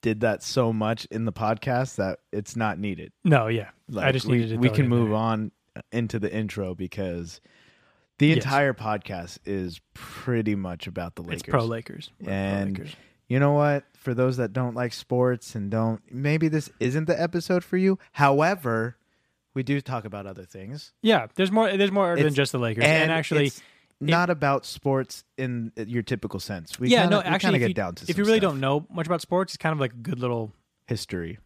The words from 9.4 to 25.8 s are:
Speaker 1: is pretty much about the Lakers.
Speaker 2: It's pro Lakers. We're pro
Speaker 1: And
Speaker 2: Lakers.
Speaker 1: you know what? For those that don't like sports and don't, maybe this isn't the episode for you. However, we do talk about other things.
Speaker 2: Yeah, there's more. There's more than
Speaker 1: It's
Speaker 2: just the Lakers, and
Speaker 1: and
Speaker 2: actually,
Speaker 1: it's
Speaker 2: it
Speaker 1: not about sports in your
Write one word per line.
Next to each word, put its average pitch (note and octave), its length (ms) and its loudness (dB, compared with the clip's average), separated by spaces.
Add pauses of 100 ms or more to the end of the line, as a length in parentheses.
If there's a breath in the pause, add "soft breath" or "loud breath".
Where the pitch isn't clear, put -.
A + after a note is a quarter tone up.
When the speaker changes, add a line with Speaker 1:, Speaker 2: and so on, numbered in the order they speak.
Speaker 1:
is F#2 340 -4 (140)
pretty A2 600 -2
much F2+ 320 -6
about F2 260 -8
the - 80 -14
Lakers. E2+ 200 -8
Speaker 2:
It's - 60 -14
pro A#2+ 160 2
Lakers. A#2 540 -8
We're - 80 -16
pro G2 80 -2
Speaker 1:
And G2 440 -2
Speaker 2:
Lakers. D3+ 180 -12 (320 soft breath)
Speaker 1:
you B2 100 2
know C#3+ 140 4
what? D3 320 2 (100)
For - 180 -6
those B2+ 260 2
that A2+ 140 -2
don't B2 220 -4
like B2 180 -4
sports B2 600 -2
and G2+ 160 -4
don't, A2+ 320 0 (100)
maybe D3 360 0
this D3+ 200 0 (120)
isn't C3 240 0
the D#3+ 180 0
episode F3 400 0
for - 140 -4
you. F#3+ 200 4 (160 soft breath)
However, C#3 840 2 (560)
we C3 120 -4
do C#3 160 0
talk B2+ 240 -6
about G2+ 220 -10
other F#2+ 180 -12
things. G2+ 480 -16 (100)
Speaker 2:
Yeah, F#3+ 320 4
there's F#3 160 2
more. G3+ 260 4
There's G3 140 4
more F#3 240 2
than D3 100 4
Speaker 1:
It's D3 120 2
Speaker 2:
just C#3 160 2
the C#3 80 -2
Lakers, A#2 240 0
and D#3 180 6
Speaker 1:
and D#3 100 2
Speaker 2:
actually, D3+ 360 2
Speaker 1:
it's - 100 -6
Speaker 2:
it - 60 -20 (360 soft breath)
Speaker 1:
not E3+ 300 2
about C#3 340 0
sports - 600 -4 (120)
in A#2+ 400 -4
your A2+ 280 -2